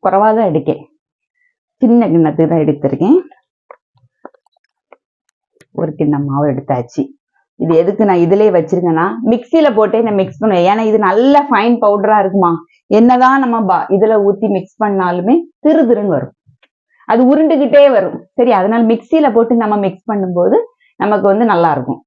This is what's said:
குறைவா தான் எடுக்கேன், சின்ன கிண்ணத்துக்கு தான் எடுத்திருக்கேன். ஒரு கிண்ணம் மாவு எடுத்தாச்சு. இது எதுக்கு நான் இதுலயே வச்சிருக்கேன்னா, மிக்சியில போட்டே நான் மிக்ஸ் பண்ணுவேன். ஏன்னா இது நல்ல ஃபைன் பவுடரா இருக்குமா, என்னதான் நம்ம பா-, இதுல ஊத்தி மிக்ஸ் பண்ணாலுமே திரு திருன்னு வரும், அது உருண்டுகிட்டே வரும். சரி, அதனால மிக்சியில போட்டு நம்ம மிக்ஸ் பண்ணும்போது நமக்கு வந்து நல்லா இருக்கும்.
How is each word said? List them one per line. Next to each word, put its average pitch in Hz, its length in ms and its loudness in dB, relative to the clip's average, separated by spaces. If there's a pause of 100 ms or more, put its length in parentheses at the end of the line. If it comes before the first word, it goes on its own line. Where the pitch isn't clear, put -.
குறைவா 196 340 0
தான் 214 140 -2
எடுக்கேன், 156 320 -4 (1000)
சின்ன 233 300 2
கிண்ணத்துக்கு 160 400 0
தான் 160 120 0
எடுத்திருக்கேன். 151 540 0 (2500)
ஒரு 165 180 -4
கிண்ணம் 147 320 -2
மாவு 143 220 -2
எடுத்தாச்சு. 135 500 -6 (580)
இது 160 200 -2
எதுக்கு 208 280 0
நான் 175 160 2
இதுலயே 202 320 2
வச்சிருக்கேன்னா, 170 500 -2 (260)
மிக்சியில 302 360 0 (100)
போட்டே 214 280 0
நான் 208 140 -2
மிக்ஸ் 185 220 -6
பண்ணுவேன். 185 280 0
ஏன்னா 220 200 0
இது 214 80 2 (100)
நல்ல 247 260 2 (140)
ஃபைன் 233 340 2
பவுடரா 208 400 2
இருக்குமா, 185 300 0 (460)
என்னதான் 254 460 4
நம்ம 233 160 -2 (100)
பா-, 165 160 -2 (100)
இதுல 214 200 2 (120)
ஊத்தி 196 280 -2
மிக்ஸ் - 280 -10
பண்ணாலுமே 190 520 -2 (280)
திரு 302 260 2
திருன்னு 202 260 -2
வரும், 135 180 -8 (760)
அது 233 220 2
உருண்டுகிட்டே 285 540 4 (120)
வரும். 190 220 -4 (200)
சரி, 240 220 2
அதனால 220 220 0 (100)
மிக்சியில 294 440 0
போட்டு 233 260 0
நம்ம 208 240 -2
மிக்ஸ் 190 240 -8
பண்ணும்போது 190 480 0 (420)
நமக்கு 202 320 -2
வந்து 220 200 2
நல்லா 170 240 2
இருக்கும். 131 300 -8